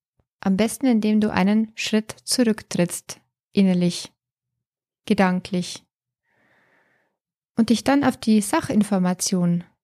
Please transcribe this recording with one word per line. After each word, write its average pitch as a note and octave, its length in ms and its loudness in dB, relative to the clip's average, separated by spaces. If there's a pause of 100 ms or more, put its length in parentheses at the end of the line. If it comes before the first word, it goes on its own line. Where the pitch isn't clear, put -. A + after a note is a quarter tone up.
(400)
Am G3 160 0
besten, A#3 300 -2
indem G#3+ 340 2
du G#3+ 120 0
einen G#3+ 420 0
Schritt - 500 -4
zurücktrittst, - 960 -4 (320)
innerlich, F3+ 600 0 (960)
gedanklich, F#3 760 -2 (1700)
und A3+ 140 2
dich A3 140 0
dann C#4 200 2
auf B3+ 120 0
die G#3+ 240 2
Sachinformation F3+ 1200 0 (200)